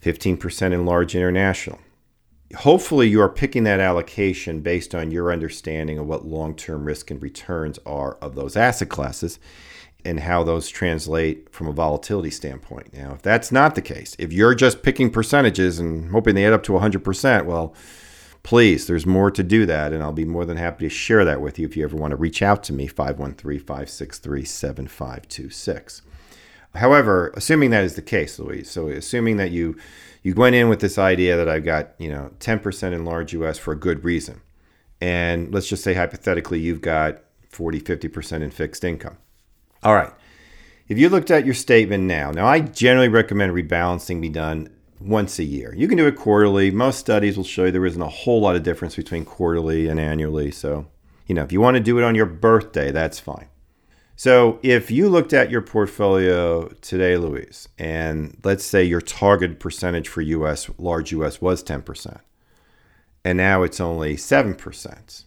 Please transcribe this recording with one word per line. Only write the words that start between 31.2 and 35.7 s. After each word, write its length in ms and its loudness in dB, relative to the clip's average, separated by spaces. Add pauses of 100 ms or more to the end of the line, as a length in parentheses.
that 120 2
I've 160 -2
got, 340 -4
you 120 -8
know, 300 -10
ten 180 -2
percent 360 -6
in 120 -6
large 260 -6
U 140 -4
S 100 -4
for 160 -8
a 60 -6
good 260 -2
reason, 380 -4 (580)
and 540 -2
let's 140 -2
just 140 -6